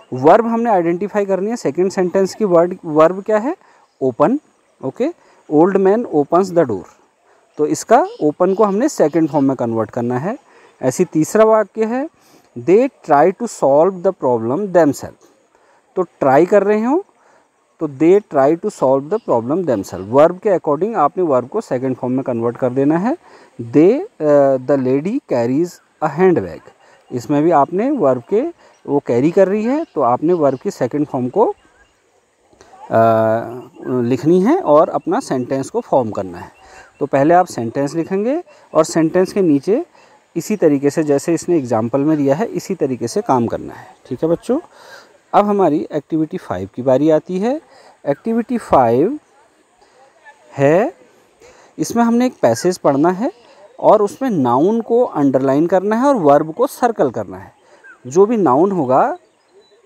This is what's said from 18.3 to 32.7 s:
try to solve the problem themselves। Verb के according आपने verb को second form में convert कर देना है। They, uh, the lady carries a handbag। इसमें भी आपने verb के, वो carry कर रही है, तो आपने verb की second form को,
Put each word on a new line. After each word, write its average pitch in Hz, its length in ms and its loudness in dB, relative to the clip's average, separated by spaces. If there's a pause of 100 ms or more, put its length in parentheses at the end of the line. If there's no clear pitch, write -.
try 151 300 2
to 208 60 -4
solve 135 320 0
the 170 160 -6
problem 135 400 -2
themselves। 101 500 -4
Verb 156 300 4
के 214 120 -2
according 170 460 -2
आपने 151 260 0
verb 131 260 0
को 208 120 -6
second 131 360 -4
form 127 180 -6
में 131 100 -4
convert 120 320 -4
कर 127 140 -2
देना 139 280 0
है। 240 180 -2 (460)
They, 156 380 4 (220)
uh, 143 340 4
the 131 220 -2
lady 143 420 -2 (120)
carries 131 380 0 (340)
a 151 160 -8
handbag। 110 400 0 (520)
इसमें 143 300 -2
भी 170 80 2
आपने 170 400 0
verb 139 400 0
के, 202 100 0 (460)
वो 139 200 -2
carry 135 240 0
कर 190 180 2
रही 214 160 -2
है, 294 300 -4
तो 156 60 -4
आपने 123 320 0
verb 139 260 0
की 135 120 -8
second 143 360 -4
form 123 220 -6
को, 262 260 0 (1400)